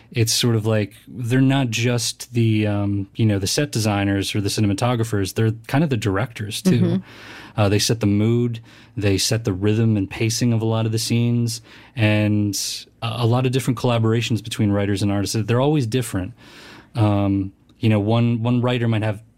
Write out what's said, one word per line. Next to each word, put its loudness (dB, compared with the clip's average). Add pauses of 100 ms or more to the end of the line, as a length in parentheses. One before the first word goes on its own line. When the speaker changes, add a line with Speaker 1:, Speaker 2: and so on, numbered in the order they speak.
(120)
Speaker 1:
it's 0
sort 2
of 0
like, 0 (160)
they're -2
not 2
just -4
the, 2
um, -2
you 0
know, 2
the -4
set -2
designers 0
or -2
the -2
cinematographers. 0
They're 0 (160)
kind 2
of 0
the 0
directors, -4
too. 2
Speaker 2:
Mm-hmm. -4
Speaker 1:
Uh, 4
they 2
set 0
the 0
mood, 2 (340)
they 2
set -2
the 0
rhythm 2
and 0
pacing -2
of 2
a -2
lot 0
of -2
the -2
scenes, 0 (340)
and 2 (460)
a, -6
a 0
lot 2
of 0
different -2
collaborations 0
between 0
writers 0
and 0
artists. -2 (120)
They're 2
always 2
different. -4 (600)
Um, 0 (260)
you 0
know, 4
one, 2
one 0
writer 0
might 0
have -4 (160)